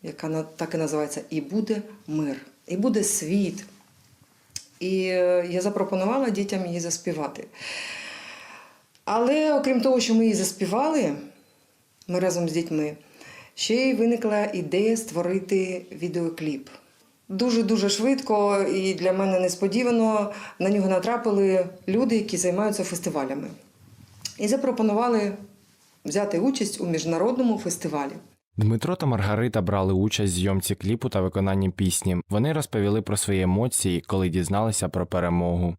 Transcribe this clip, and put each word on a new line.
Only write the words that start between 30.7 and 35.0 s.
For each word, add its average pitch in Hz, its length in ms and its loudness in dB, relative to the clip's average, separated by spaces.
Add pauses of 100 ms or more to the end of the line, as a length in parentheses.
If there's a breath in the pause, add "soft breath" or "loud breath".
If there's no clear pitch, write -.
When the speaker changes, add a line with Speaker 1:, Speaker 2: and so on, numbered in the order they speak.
Speaker 2:
кліпу 113 340 -2
та 101 120 0
виконанні 95 500 0
пісні. 92 460 0 (120)
Вони 113 240 0
розповіли 107 500 0
про 104 140 -2
свої 95 260 0
емоції, 90 640 0
коли 95 220 0
дізналися 95 600 0
про 87 180 -2